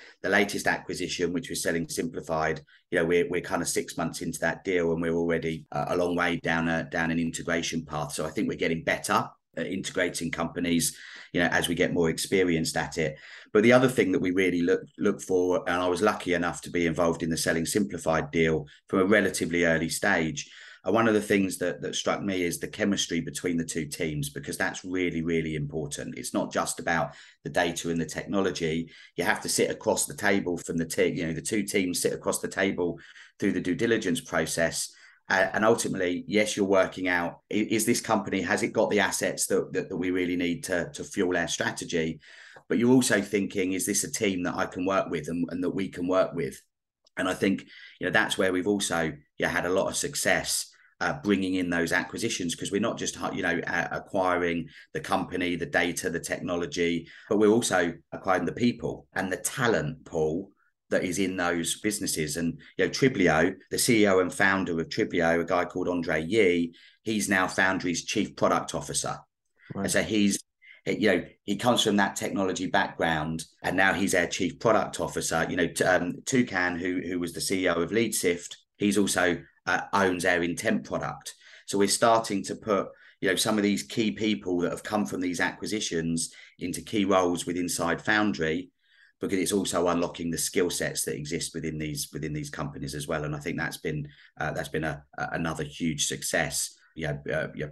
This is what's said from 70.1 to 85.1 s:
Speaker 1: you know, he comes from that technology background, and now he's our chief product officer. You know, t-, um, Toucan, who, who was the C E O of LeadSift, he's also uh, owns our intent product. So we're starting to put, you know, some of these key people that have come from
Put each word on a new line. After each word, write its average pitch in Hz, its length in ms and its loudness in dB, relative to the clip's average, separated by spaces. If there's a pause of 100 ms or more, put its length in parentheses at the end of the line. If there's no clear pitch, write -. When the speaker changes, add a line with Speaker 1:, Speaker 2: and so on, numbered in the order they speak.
Speaker 1:
you 98 220 2
know, 92 180 4 (200)
he 101 100 -2
comes 117 260 4
from 104 140 4
that 98 200 2
technology 92 520 -2
background, 82 800 0 (180)
and 87 120 0
now 95 180 4
he's 92 200 0
our 87 140 4
chief - 320 -2
product 107 400 2
officer. 82 500 -2
You 87 60 -4
know, 87 120 2
t-, - 160 0
um, 87 300 4 (120)
Toucan, 92 520 0
who, 92 300 -2
who 90 120 -4
was 87 140 -4
the - 80 -6
C 95 220 0
E 90 60 2
O 85 120 2
of 82 80 -2
LeadSift, 101 640 -2 (220)
he's 101 220 2
also 90 420 2 (240)
uh, 92 160 0 (120)
owns 92 320 2
our 87 180 2
intent 101 400 -2
product. - 520 -8 (300)
So - 120 -4
we're 101 100 4
starting 110 560 4
to 101 120 -6
put, 98 320 0 (340)
you 95 80 2
know, 90 60 4
some 107 220 2
of 101 60 4
these 101 200 4
key 110 280 0
people 101 480 0
that 87 120 0
have - 120 -8
come 104 220 0
from 92 160 -6